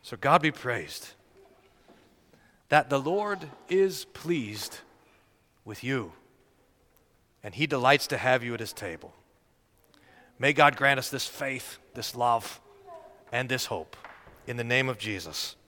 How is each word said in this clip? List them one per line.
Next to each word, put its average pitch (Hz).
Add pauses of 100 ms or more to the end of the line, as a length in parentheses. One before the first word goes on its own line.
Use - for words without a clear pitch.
So -
God 151
be 156
praised - (1600)
that 147
the 139
Lord 196 (300)
is 190
pleased 117 (880)
with 107
you, 123 (1300)
and 104
he 147
delights 139
to 135
have 127
you 120
at 113
his 110
table. - (1300)
May 139
God 147
grant 139
us 123
this 135
faith, 135 (160)
this 120
love, 120 (680)
and 123
this 127
hope. 90 (520)
In 120
the 120
name 131
of 117
Jesus 95 (140)